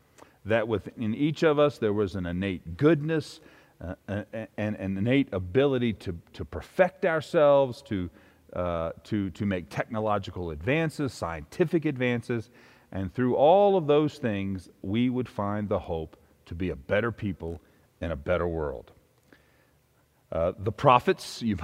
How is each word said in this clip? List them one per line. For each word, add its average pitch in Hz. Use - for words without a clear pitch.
that 110
within 110
each 147
of 151
us 147
there 107
was 101
an 92
innate 87
goodness, 156
uh, 87
a-, 104
a-, 110
an, 107
an 95
innate 123
ability 120
to, 90
to -
perfect -
ourselves, 143
to, 92
uh, 85
to, 101
to 104
make 92
technological 104
advances, 139
scientific 120
advances, 123
and 95
through 123
all 196
of 170
those 147
things, 98
we 113
would 123
find 104
the 95
hope 82
to -
be 90
a 78
better 101
people 85
in 85
a 80
better 85
world. 76
Uh, 82
the 104
prophets, -
<laughs> -
you 107